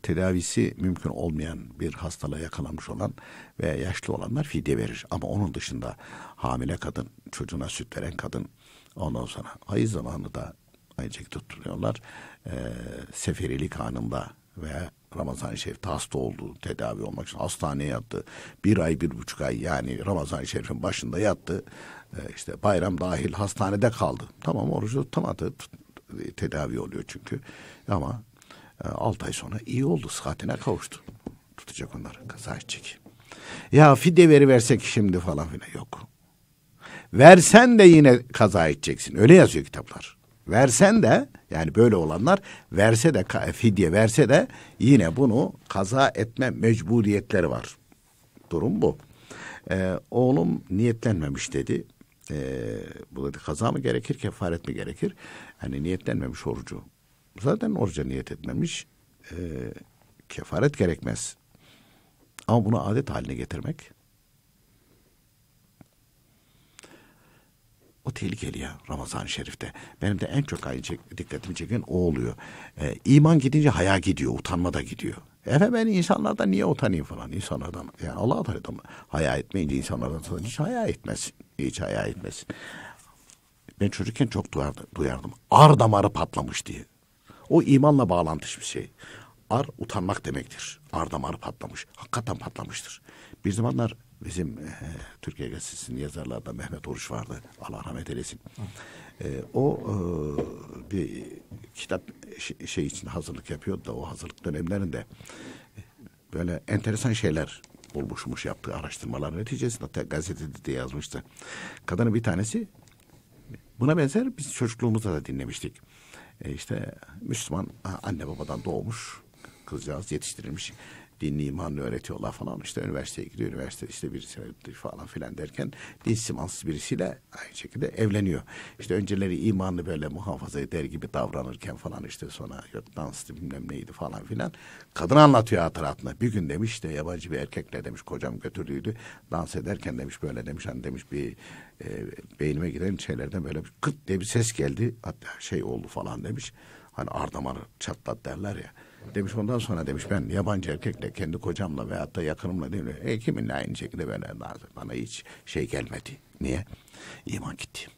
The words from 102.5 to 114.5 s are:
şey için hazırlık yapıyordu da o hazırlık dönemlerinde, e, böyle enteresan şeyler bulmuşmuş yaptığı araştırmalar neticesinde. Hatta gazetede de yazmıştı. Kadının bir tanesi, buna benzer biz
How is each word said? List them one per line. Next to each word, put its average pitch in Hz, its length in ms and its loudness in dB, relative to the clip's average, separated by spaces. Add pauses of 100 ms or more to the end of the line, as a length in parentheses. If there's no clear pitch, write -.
şey 82 180 -4
için - 220 -10
hazırlık 76 420 -10
yapıyordu 87 360 -8
da 113 100 -10
o - 80 -10
hazırlık - 420 -14
dönemlerinde, 85 600 -6 (720)
e, - 40 -16 (520)
böyle 85 340 -4
enteresan 110 460 -2
şeyler 80 480 -2 (340)
bulmuşmuş 64 500 -8
yaptığı - 300 -8
araştırmalar 95 640 -8
neticesinde. 120 460 -6
Hatta - 180 -8
gazetede 82 640 -8
de 76 60 -4
yazmıştı. 65 520 -8 (600)
Kadının 113 280 0
bir 113 100 0
tanesi, 110 440 -2 (1120)
buna 147 180 4
benzer 208 400 2
biz - 160 -10